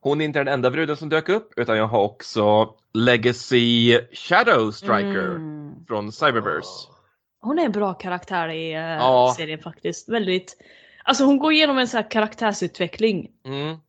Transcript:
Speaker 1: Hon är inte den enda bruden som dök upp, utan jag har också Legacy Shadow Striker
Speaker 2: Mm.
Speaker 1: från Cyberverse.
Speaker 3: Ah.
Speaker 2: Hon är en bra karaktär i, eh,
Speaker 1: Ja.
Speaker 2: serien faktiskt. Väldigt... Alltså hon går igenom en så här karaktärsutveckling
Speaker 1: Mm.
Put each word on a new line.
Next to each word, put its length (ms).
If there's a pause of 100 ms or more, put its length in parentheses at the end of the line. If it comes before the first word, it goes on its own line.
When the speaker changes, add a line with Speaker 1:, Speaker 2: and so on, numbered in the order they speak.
Speaker 1:
Hon 200
är 40
inte 140
den 80
enda 240
bruden 260
som 120
dök 200
upp, 260
utan 220
jag 100
har 140
också 760 (180)
Legacy 1040 (140)
Shadow 580
Striker 540 (100)
Speaker 2:
Mm. 520
Speaker 1:
från 240
Cyberverse. 760
Speaker 3:
Ah. 60 (460)
Speaker 2:
Hon 180
är 60
en 60
bra 220
karaktär 560
i, 240
eh, 60
Speaker 1:
Ja. 580
Speaker 2:
serien 220
faktiskt. 500
Väldigt... 480 (460)
Alltså 200
hon 160
går 140
igenom 240
en 100
så 100
här 140
karaktärsutveckling 1200 (140)
Speaker 1:
Mm. 320 (100)